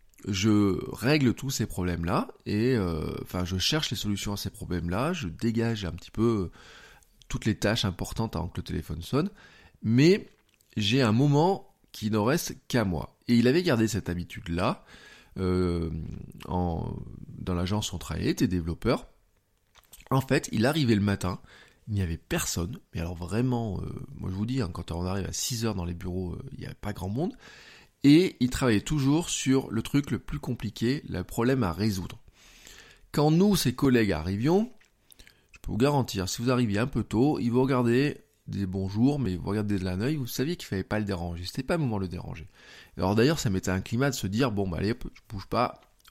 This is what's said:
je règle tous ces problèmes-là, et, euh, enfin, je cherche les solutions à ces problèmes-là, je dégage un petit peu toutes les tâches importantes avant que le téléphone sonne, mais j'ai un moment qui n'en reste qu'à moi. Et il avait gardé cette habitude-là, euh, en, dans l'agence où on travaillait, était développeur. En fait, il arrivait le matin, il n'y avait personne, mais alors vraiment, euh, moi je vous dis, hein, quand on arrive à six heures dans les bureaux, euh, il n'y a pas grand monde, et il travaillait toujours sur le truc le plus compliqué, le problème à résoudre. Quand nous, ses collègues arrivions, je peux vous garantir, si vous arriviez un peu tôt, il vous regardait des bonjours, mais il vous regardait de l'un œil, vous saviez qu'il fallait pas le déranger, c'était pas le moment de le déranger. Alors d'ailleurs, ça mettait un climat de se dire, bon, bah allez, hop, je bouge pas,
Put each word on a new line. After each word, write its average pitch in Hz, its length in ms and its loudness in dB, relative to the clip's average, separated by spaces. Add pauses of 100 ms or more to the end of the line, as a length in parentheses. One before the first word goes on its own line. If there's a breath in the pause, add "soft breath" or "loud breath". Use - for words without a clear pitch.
(280)
je 101 520 4 (140)
règle 131 400 2
tous - 160 -6
ces 120 160 -2
problèmes-là, 87 640 -2 (180)
et, 117 300 2
euh, 82 360 -2 (120)
enfin, 90 200 -4
je 92 140 -2
cherche 151 320 0
les 104 80 -4
solutions 104 360 -4
à 98 40 -6
ces - 140 -8
problèmes-là, 90 640 -4
je 139 140 -6
dégage 110 560 -2
un 85 80 -4
petit - 200 -14
peu 104 400 0 (760 loud breath)
toutes - 180 -6
les 107 100 2
tâches 107 300 0
importantes 104 500 -4
avant 85 120 -4
que - 100 -10
le 87 60 -8
téléphone 82 380 -6
sonne, 156 280 0 (540 loud breath)
mais 143 460 4 (480)
j'ai 110 240 2
un 107 120 4
moment 147 600 4 (160)
qui 107 200 -4
n'en 107 140 2
reste 151 320 -2 (100)
qu'à 117 180 2
moi. 82 320 -4 (100)
Et 120 80 6
il 117 120 6
avait 165 160 4
gardé 113 240 4
cette 101 220 -2
habitude-là, 87 720 -4 (540 loud breath)
euh, 90 520 0 (580)
en, 85 460 -2 (340)
dans - 260 -6
l'agence 92 380 -2
où 87 40 -10
on 82 40 -6
travaillait, 85 320 -4
était - 160 0
développeur. 87 600 -2 (1040)
En 135 100 4
fait, 143 320 0
il 107 140 2
arrivait 135 300 4
le 98 60 4
matin, 98 380 0 (480 loud breath)
il 107 60 -6
n'y 101 80 0
avait 82 160 -2
personne, - 640 -4 (140)
mais - 60 -6
alors 85 160 -4
vraiment, 107 680 -2
euh, - 240 -8 (100)
moi - 140 -8
je 92 60 -4
vous 104 100 -2
dis, 127 160 -2
hein, 87 120 -2
quand 87 180 -10
on 87 140 -4
arrive 92 200 -2
à 85 60 -6
six 117 340 -4
heures 107 100 -2
dans 90 100 -4
les 87 80 -4
bureaux, 90 400 -6
euh, - 180 -10
il - 80 -14
n'y - 60 -10
a - 80 -12
pas 101 180 -8
grand - 160 -8
monde, 139 260 -2 (720 loud breath)
et 156 380 8
il 123 80 4
travaillait 110 320 2
toujours 147 480 2
sur 131 420 0
le 110 100 -2
truc 143 300 0
le 113 80 -2
plus - 200 -8
compliqué, 120 680 -2
le 90 160 -4
problème 123 400 0
à 87 80 0
résoudre. 92 480 -2 (920 loud breath)
Quand 151 180 4
nous, 190 240 6
ses 127 180 2
collègues 117 380 4
arrivions, 110 580 0 (800 soft breath)
je - 160 -20
peux 98 60 -4
vous 101 40 -2
garantir, 120 500 2
si - 140 -6
vous 120 80 0
arriviez 117 300 2
un 127 80 0
peu 113 160 -2
tôt, 127 360 2
il 117 120 0
vous 123 100 4
regardait 127 640 2 (220)
des 98 180 -4
bonjours, 98 540 2
mais 95 140 0
il 87 40 -4
vous 85 100 -6
regardait 104 300 0
de 92 80 -2
l'un 92 160 -2
œil, 147 140 -2
vous 131 120 -6
saviez 156 280 -4
qu'il - 120 -16
fallait 95 160 -2
pas 107 160 -2
le 107 60 -2
déranger, 87 400 -6
c'était - 180 -8
pas 175 140 -2
le 160 60 0
moment 113 140 -2
de 98 40 -2
le 92 80 -2
déranger. - 400 -10 (480 loud breath)
Alors 95 180 2
d'ailleurs, 139 240 6
ça 123 100 0
mettait 95 220 0
un 92 100 0
climat 131 280 0
de 135 60 -4
se 104 120 -4
dire, 113 240 2
bon, 98 160 0
bah 82 120 -4
allez, 98 120 0
hop, - 220 -4
je - 160 -20
bouge 101 160 -10
pas, - 340 -2 (320)